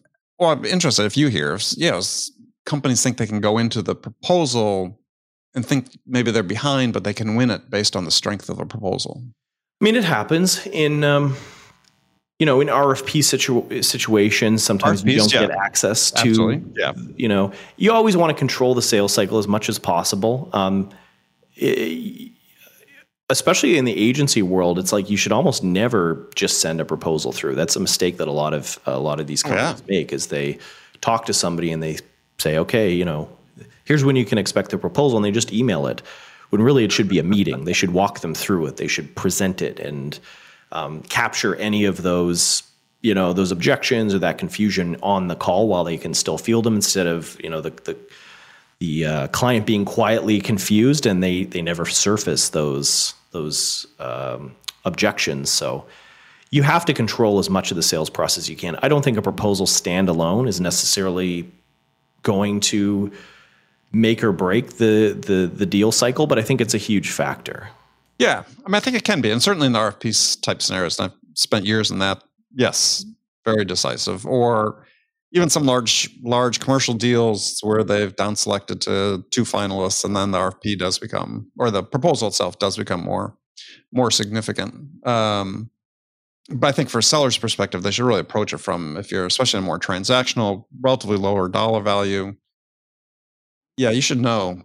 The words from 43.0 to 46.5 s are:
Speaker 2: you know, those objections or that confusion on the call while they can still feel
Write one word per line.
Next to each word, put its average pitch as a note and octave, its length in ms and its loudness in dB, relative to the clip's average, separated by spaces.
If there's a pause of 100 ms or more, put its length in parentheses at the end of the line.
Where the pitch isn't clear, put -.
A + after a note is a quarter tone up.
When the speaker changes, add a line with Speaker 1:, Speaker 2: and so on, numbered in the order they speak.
Speaker 2:
you A2 120 2
know, F#2 180 2
those F#2 200 0
objections A2+ 600 0
or G2 40 2
that E2+ 200 0
confusion F#2 640 -2
on F#2+ 260 0
the E2+ 80 -4
call G2+ 320 0
while F2+ 160 2
they E2 120 -4
can D#2+ 180 -8
still E2 240 -2
feel A2+ 240 0